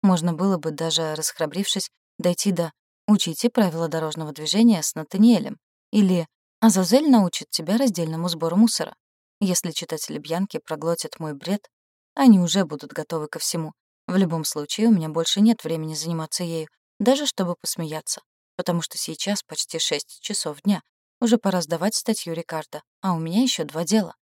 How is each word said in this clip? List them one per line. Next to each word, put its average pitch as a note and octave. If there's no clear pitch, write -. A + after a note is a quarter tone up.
Можно F3
было F3+
бы, D#3+
даже D#3
расхрабрившись, D#3+
дойти F3+
до E3+
«Учите G#3
правила E3
дорожного D#3
движения F3
с -
Натаниэлем» F#3+
или F3+
«Азазель A3
научит G#3+
тебя F3
раздельному E3+
сбору E3
мусора». A3
Если F#3
читатели -
Бьянки D#3+
проглотят D#3+
мой D#3
бред, C#3+
они B3
уже F3+
будут D3
готовы D#3
ко D#3
всему. D#3+
В F3+
любом E3
случае, D3+
у A#3
меня D#3+
больше E3
нет A3+
времени D#3+
заниматься D#3+
ею, E3
даже C4+
чтобы F3
посмеяться, -
потому E3+
что -
сейчас -
почти -
шесть -
часов D3+
дня. G3
Уже A#3
пора F#3
сдавать E3
статью -
Рикардо, D#3+
а F#3+
у E3
меня E3
ещё A#3+
два D3+
дела. G3